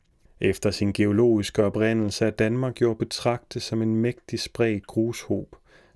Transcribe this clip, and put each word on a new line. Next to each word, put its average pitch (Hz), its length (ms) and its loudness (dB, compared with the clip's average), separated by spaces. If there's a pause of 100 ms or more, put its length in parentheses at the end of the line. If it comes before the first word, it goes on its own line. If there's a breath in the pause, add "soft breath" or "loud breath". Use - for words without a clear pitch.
(400)
Efter 98 320 0
sin 101 220 0
geologiske 107 680 2
oprindelse 110 640 0
er 110 40 2
Danmark 120 520 -2
jo 117 120 4
betragtet 120 680 -4
som 113 200 -4
en 110 140 0
mægtig 120 440 -2
spredt 110 480 -2
grushob, - 680 -4 (400 soft breath)